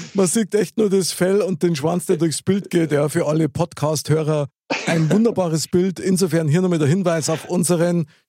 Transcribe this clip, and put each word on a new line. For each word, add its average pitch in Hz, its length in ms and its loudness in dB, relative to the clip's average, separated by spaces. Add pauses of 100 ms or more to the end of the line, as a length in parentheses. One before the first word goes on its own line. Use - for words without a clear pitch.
(140)
man 196 120 2
sieht 208 280 -2
echt 202 240 -2
nur 220 100 2
das 185 240 0
Fell 190 300 0
und 175 200 -4
den 170 140 2
Schwanz, 165 300 -2
der 185 100 0
durchs 160 260 -2
Bild 190 280 -2
geht. 165 200 0
Ja, 147 200 0
für 165 160 -2
alle 156 240 0
Podcast-Hörer 151 960 -2 (400)
ein 160 260 0
wunderbares 185 560 0
Bild. 180 320 0
Insofern 165 480 0
hier 170 140 4
nochmal 175 160 2
der 147 100 2
Hinweis 170 400 0
auf 156 160 -4
unseren 175 600 0 (220)